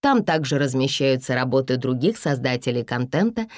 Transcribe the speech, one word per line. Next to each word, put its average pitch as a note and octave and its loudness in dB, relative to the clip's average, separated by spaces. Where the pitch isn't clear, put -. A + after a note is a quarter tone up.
Там C4 4
также D#3 0
размещаются C3+ 0
работы B2+ 0
других B2+ 0
создателей B2 -2
контента, F3 -2